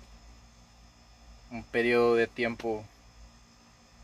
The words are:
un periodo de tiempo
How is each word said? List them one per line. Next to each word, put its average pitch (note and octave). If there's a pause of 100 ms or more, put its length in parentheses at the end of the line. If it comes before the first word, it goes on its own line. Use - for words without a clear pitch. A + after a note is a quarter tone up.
(1500)
un A#2
periodo A#2+
de A#2
tiempo A2+ (1200)